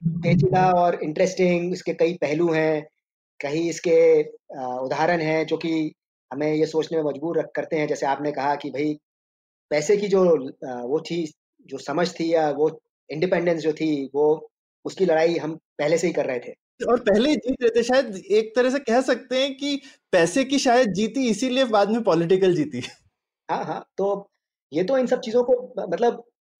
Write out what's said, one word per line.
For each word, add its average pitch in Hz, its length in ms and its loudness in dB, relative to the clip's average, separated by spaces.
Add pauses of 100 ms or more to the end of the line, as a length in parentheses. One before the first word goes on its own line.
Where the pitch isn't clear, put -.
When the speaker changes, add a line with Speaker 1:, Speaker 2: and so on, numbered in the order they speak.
Speaker 1:
पेचीदा 185 680 2
और 175 300 2
इंटरेस्टिंग 175 680 0
इसके 175 220 -6
कई 170 200 0
पहलू 160 380 0
हैं, 156 360 0 (540)
कई 160 260 -4
इसके, 165 540 4
अ, 127 600 -10
उदाहरण 156 380 0
हैं 156 260 0
जो 160 100 -4
कि 160 380 -4 (380)
हमें 151 220 -2
ये 156 120 2
सोचने 156 320 -2
में 156 60 -2
मजबूर 151 340 -4
रख, 151 80 -2 (100)
करते 147 200 -4
हैं। 151 120 -2
जैसे 147 180 -4
आपने 143 260 -2
कहा 143 220 -2
कि 139 160 -8
भाई 151 300 -4 (680)
पैसे 147 260 2
की 202 120 -2
जो, 175 400 4
अ, 123 340 -10
वो 135 180 -2
थी, 165 320 -6 (340)
जो 135 120 -12
समझ 170 420 -4
थी 165 140 -2
या 156 160 2
वो 156 320 -2 (280)
इंडिपेंडेंस 170 500 0
जो 156 120 -2
थी, 151 420 -4
वो 151 360 0 (340)
उसकी 185 200 -4
लड़ाई 165 320 2
हम 156 200 -6
पहले 160 420 -2
से 175 80 -2
ही 165 60 0
कर 147 140 -2
रहे 127 140 -4
थे। - 280 -20 (200)
Speaker 2:
और 240 120 2
पहले 226 300 2
ही 302 60 2
जीत 254 260 -4
रहे 233 80 4
थे, 233 120 2
शायद 240 340 0
एक 214 400 0
तरह 254 140 2
से 269 80 0
कह 240 220 0
सकते 262 420 -2
हैं 277 140 -4
कि 277 240 -4 (320)
पैसे 175 320 4
की 269 140 0
शायद 247 340 4
जीती, 220 360 -2
इसीलिए 247 360 0
बाद 208 260 2
में 226 120 0
पॉलिटिकल 185 520 4
जीती। 143 280 -4 (680)
Speaker 1:
हाँ, 185 140 -4
हाँ, 190 320 -10
तो 196 340 -2 (420)
ये 165 120 0
तो 262 140 0
इन 254 80 2
सब 247 140 0
चीज़ों 240 240 0
को 247 340 0
म-, 196 140 -6
मतलब - 320 0 (360)